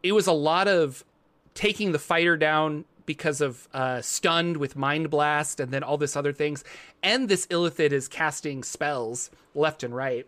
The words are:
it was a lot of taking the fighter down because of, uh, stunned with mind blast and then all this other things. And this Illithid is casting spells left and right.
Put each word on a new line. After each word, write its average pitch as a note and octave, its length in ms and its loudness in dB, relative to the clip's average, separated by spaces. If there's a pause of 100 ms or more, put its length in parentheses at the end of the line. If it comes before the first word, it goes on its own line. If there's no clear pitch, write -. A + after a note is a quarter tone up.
it F#3 120 0
was G3+ 140 4
a F3 60 4
lot D#3+ 340 2
of E3 380 2 (480)
taking G#3 380 0
the D3 80 2
fighter E3+ 360 2
down D#3 500 2 (200)
because D3+ 360 -2
of, C3 340 -2
uh, B2+ 260 -2
stunned E3+ 560 0
with C#3+ 180 -4
mind C#3+ 360 0
blast D3 480 0
and B2+ 120 -4
then C3+ 120 -4
all C#3 140 -2
this C#3+ 180 -2
other C#3+ 180 -2
things. D3+ 300 -4 (400)
And A3+ 260 0
this F3+ 180 2
Illithid E3+ 440 2
is C#3 160 -2
casting D3 560 -4
spells B2+ 680 -4 (240)
left D3+ 300 -2
and A#2+ 120 -6
right. B2+ 320 -4